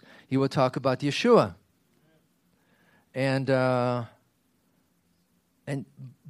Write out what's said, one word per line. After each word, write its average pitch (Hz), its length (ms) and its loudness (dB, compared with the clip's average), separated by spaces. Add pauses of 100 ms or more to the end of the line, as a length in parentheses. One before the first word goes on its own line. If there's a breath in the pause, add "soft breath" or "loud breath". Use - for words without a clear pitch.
(280 loud breath)
He 131 100 -2
would 135 140 0
talk 127 240 2
about 127 240 -2
Yeshua. 143 560 2 (1600 soft breath)
And, 135 340 -2
uh, 123 560 0 (1600)
and, 139 200 -8 (440)